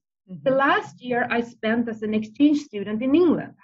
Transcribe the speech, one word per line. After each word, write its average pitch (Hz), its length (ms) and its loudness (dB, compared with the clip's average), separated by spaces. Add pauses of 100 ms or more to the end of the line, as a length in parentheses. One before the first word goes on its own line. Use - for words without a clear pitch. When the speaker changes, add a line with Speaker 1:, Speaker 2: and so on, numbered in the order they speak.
(300)
Speaker 1:
Mm-hmm. 170 160 -16
Speaker 2:
The 262 80 2 (120)
last 381 340 -2
year 240 300 -4
I 233 100 -2
spent 233 480 -4
as 214 140 -10
an 214 100 -4
exchange 285 460 2 (100)
student 208 340 -6
in 262 120 0
England. 330 500 2